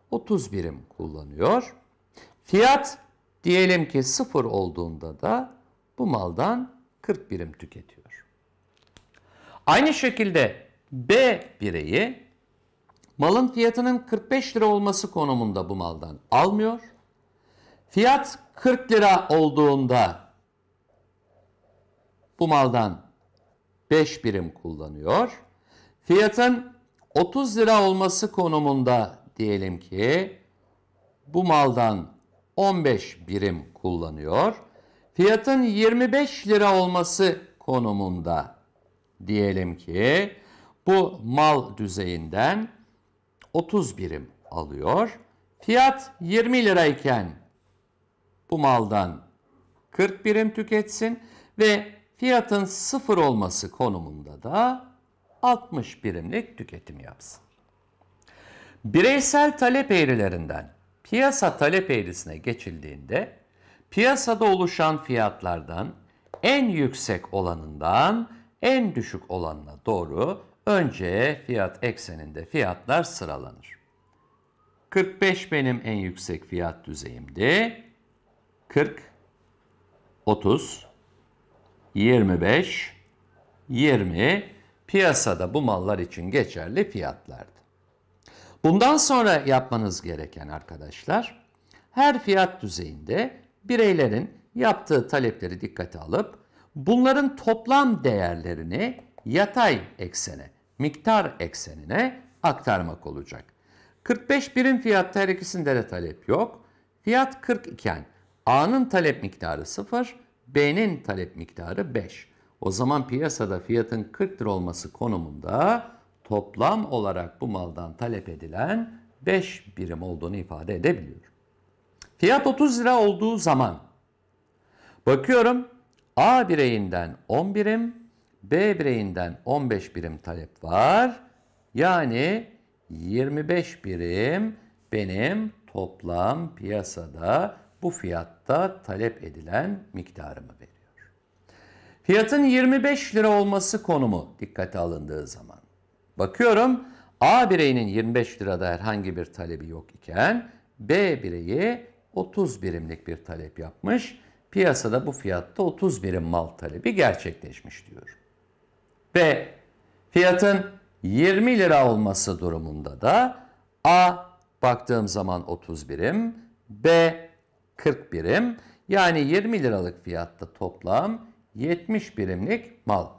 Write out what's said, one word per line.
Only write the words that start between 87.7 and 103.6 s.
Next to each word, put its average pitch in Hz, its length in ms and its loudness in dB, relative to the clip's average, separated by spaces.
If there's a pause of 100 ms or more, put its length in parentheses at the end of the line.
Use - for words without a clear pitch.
Bundan 208 340 6
sonra 247 360 4 (120)
yapmanız 123 560 0
gereken 78 460 -12
arkadaşlar, 76 960 -8 (460)
her 277 280 2
fiyat 190 420 0
düzeyinde 90 760 -6 (260)
bireylerin 165 680 2 (240)
yaptığı 208 520 2
talepleri 107 540 -4
dikkate - 380 -10
alıp 95 400 -6 (360)
bunların 254 600 2
toplam 226 680 2
değerlerini 90 1000 -4 (220)
yatay 175 560 0 (180)
eksene, 87 500 -12 (300)
miktar 156 600 -2
eksenine 127 800 -6 (220)
aktarmak 98 640 -2
olacak. 71 380 -16 (580)